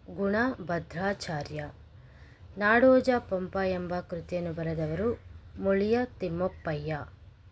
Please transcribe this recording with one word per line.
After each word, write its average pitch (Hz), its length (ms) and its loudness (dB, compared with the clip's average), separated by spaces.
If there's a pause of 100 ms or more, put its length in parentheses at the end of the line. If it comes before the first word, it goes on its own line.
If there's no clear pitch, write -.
(160)
ಗುಣ 196 200 2 (260)
ಭದ್ರಾಚಾರ್ಯ. 160 1080 -4 (840)
ನಾಡೋಜ 254 520 6 (200)
ಪಂಪ 185 360 -2
ಎಂಬ 180 340 -2
ಕೃತಿಯನ್ನು 175 540 -6
ಬರೆದವರು 165 680 -2 (360)
ಮುಳಿಯ 196 480 2
ತಿಮ್ಮಪ್ಪಯ್ಯ. 165 1000 -4 (460)